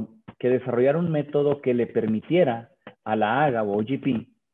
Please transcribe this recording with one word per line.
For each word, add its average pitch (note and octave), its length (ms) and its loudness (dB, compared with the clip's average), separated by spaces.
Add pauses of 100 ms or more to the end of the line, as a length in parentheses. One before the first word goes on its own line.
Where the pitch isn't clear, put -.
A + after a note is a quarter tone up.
(380)
que B2 100 -2
desarrollara B2+ 500 2
un E3+ 120 0
método D3 500 0
que B2+ 140 0
le A#2+ 120 2
permitiera A#2 840 0 (340)
a G#2+ 120 -2
la A2 280 2
aga A#2+ 180 0
o G#2 160 0
O A2 40 0
G C3 180 -4
P A#2+ 260 -2 (280)